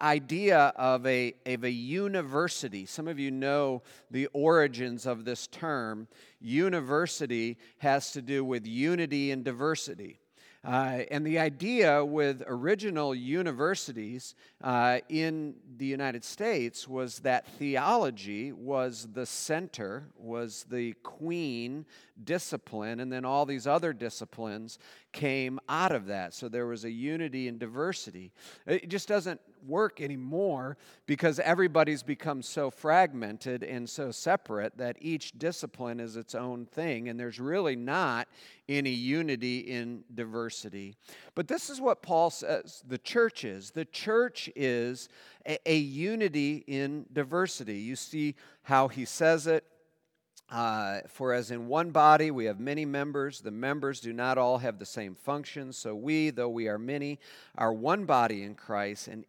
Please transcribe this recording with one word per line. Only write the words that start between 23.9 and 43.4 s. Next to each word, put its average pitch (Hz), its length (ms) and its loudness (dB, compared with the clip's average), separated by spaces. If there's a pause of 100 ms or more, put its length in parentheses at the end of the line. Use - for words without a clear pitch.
disciplines 110 880 -10 (320)
came 131 560 -2
out 170 240 2
of 107 140 -2
that. 95 280 -6
So 123 140 -10
there 120 180 -2
was 117 180 -6
a 117 60 -4
unity 131 560 -4
and 117 140 -6
diversity. 120 720 -6 (340)
It 170 220 2
just 190 180 -4
doesn't 185 340 0 (260)
work 180 340 0
anymore 143 760 -2 (300)
because 147 340 4
everybody's 156 600 6
become 143 400 -4
so 139 280 -4
fragmented 127 920 2
and 120 260 -8
so 135 220 -6
separate 113 680 -2
that 120 220 -4
each 160 380 -4
discipline 120 600 -6
is 113 160 -8
its 117 180 -12
own 120 320 -6
thing, 131 420 -4
and 117 120 -6
there's 117 180 -8
really 147 380 0
not 127 520 0 (400)
any 139 220 0
unity 127 680 0
in 120 460 -8 (100)
diversity. 110 840 -8 (380)
But - 140 -2
this 311 220 -4
is 262 100 -10
what 247 220 2
Paul 170 280 4
says - 560 -6
the 123 120 -6
church 226 460 2